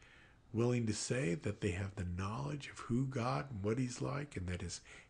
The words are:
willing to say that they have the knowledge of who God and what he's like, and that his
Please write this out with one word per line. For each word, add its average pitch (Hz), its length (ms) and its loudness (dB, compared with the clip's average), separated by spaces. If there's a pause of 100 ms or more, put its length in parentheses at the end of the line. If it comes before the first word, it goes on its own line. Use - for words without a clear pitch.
(520)
willing 120 340 6
to 104 80 4
say 139 400 0
that 110 260 -2
they 101 120 4
have 98 240 -2
the 95 80 -2 (120)
knowledge 135 540 -2
of - 80 -14
who 123 280 2
God 135 440 0
and 104 120 -6
what 110 160 2
he's 123 220 0
like, 139 360 -2
and 92 100 -4
that 90 160 -2
his 85 180 -4 (300)